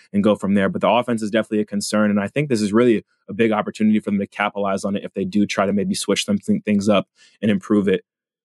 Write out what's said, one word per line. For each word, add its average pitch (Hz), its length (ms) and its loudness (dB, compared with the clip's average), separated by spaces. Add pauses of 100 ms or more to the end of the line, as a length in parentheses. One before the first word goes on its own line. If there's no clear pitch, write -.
(120)
and 101 120 2
go 104 120 4
from 98 180 -2
there. 98 140 2
But 92 140 -6
the 95 80 2
offense 113 320 0
is 107 100 -4
definitely 107 300 0
a 107 40 -4
concern, 104 440 0
and 104 100 2
I 101 80 -2
think 147 220 -2
this 113 120 2
is 101 120 0
really 113 320 4 (240)
a 101 40 -12
big 107 200 0
opportunity 107 460 0
for 101 120 -4
them 101 80 0
to 98 80 -4
capitalize 101 560 -4
on 101 140 -4
it - 80 -8
if - 80 -16
they 98 100 -4
do 101 220 0
try 98 200 0
to 101 80 0
maybe 98 220 -2
switch - 300 -2
some 104 120 0
th-, 107 280 -2
things 104 240 0
up 98 180 2 (340)
and 107 80 0
improve 101 380 0
it. 92 160 0 (420)